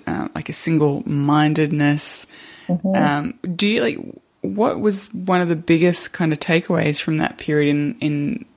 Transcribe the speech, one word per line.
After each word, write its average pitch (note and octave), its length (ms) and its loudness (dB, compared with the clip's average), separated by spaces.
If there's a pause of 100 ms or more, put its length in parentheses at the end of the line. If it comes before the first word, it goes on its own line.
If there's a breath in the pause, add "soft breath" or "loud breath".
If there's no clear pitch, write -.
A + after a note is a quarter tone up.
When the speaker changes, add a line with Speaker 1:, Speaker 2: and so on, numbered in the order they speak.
Speaker 1:
uh, - 260 -6
like, - 160 -10
a D#3+ 40 -8
single-mindedness. D3 1700 2 (420 loud breath)
Speaker 2:
Mm-hmm. F3+ 260 -2
Speaker 1:
Um, D3 400 0 (220)
do G3+ 100 0
you, A#3 140 2
like, - 180 -2 (440)
what G3+ 360 0
was G3+ 340 -2
one F#3 280 0
of F3 80 0
the E3 80 2
biggest E3 560 2
kind D#3+ 200 0
of D3 60 -2
takeaways E3 600 0
from D#3 180 -2
that - 180 -2
period D3 380 2
in, D3 240 -2
in D3 480 -2 (100)